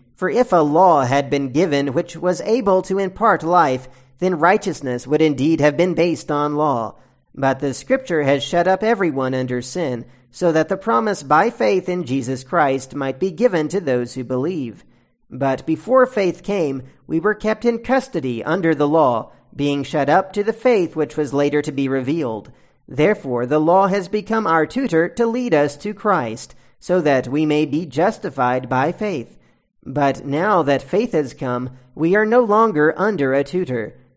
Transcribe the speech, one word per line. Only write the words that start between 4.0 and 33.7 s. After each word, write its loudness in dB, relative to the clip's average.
then 0
righteousness 0
would 2
indeed 2
have 4
been 2
based -2
on -2
law. -2
But -2
the -2
Scripture -2
has 2
shut 0
up 2
everyone 0
under -4
sin, -6
so 0
that 2
the -2
promise -2
by 2
faith 0
in -4
Jesus -4
Christ 0
might -4
be -2
given 0
to -4
those -2
who -8
believe. -6
But -4
before 2
faith -2
came, -4
we -2
were 0
kept -4
in 0
custody -4
under 0
the 2
law, 2
being -2
shut -2
up 2
to -2
the 0
faith 0
which -4
was -2
later 0
to -6
be -2
revealed. -4
Therefore, 0
the 2
law 4
has -2
become -2
our 2
tutor 0
to -2
lead -2
us 2
to -8
Christ, -2
so 0
that 2
we 0
may 2
be -2
justified -2
by 0
faith. -8
But -2
now 0
that 0
faith -2
has -2
come, -6
we 0
are 2
no 4
longer 4
under 0
a 2
tutor. -4